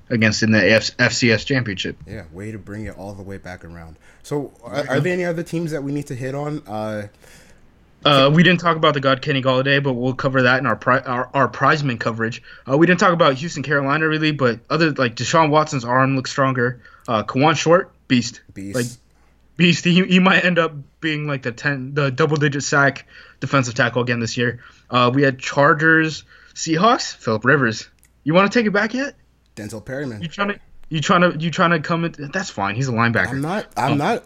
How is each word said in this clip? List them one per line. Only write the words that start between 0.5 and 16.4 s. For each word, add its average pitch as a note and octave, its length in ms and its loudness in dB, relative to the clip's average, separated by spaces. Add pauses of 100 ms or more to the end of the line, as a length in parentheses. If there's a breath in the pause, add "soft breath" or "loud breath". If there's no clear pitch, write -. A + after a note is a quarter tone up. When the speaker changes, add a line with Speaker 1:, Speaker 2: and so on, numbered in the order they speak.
Speaker 1:
the G#2+ 120 4
A G#2+ 200 4 (160)
F A#2+ 160 2
C A#2+ 160 2
S A2 160 0
championship. G#2+ 500 -4 (100)
Speaker 2:
Yeah, G2 260 -14
way G#2 200 -12
to A2 60 -12
bring G2+ 260 -14
it F#2+ 140 -14
all G2 160 -12
the G2 80 -16
way G2 160 -12
back F2+ 260 -16
around. E2 320 -18 (260 soft breath)
So, D3 300 -8 (100)
are, B2+ 280 -6
are C3+ 100 0
there F3+ 140 0
any F3+ 100 -2
other E3+ 180 -4
teams E3 280 -6
that D3+ 120 -6
we C#3 100 -6
need C#3+ 160 -6
to C#3+ 60 -8
hit C3 200 -8
on? D3 320 -6
Uh, G#2+ 420 -8 (1000 soft breath)
Speaker 1:
Uh, C#3+ 240 6
we D#3+ 120 6
didn't F3+ 180 6
talk E3+ 160 0
about D#3 160 4
the C#3 80 -2
God C3+ 220 2
Kenny C#3 180 -2
Golladay, C3 420 2
but C3+ 120 0
we'll B2 180 -2
cover C3 300 0
that B2+ 160 4
in C3+ 80 -4
our A2 100 0
pri-, B2+ 220 2
our, B2+ 340 -6
our C3+ 160 2
Prizeman C#3 500 0
coverage. A2+ 440 -4 (280 loud breath)
Uh, C#3 60 2
we E3 100 6
didn't F3+ 140 4
talk F#3+ 140 4
about D#3 220 4
Houston, D#3+ 260 -8
Carolina, C#3+ 440 -2
really, D#3 240 0
but B2+ 380 0
other, D#3 240 0
like, B2+ 240 -2
Deshaun D#3+ 320 2
Watson's D3 380 0
arm C3 280 2
looks C3 160 -4
stronger. B2+ 520 -2 (260 soft breath)